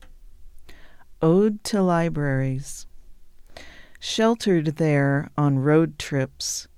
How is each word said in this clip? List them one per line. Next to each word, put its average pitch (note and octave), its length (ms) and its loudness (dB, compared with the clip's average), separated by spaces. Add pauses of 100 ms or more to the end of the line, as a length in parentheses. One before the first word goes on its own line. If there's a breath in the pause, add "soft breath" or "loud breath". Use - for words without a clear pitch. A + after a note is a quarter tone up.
(1200 soft breath)
Ode G3+ 400 4
to - 180 -2
Libraries. D3 1080 -2 (1120 loud breath)
Sheltered A3 680 2 (120)
there C#3+ 600 2
on C#3+ 220 4
road D3+ 360 2
trips, - 720 -6 (120)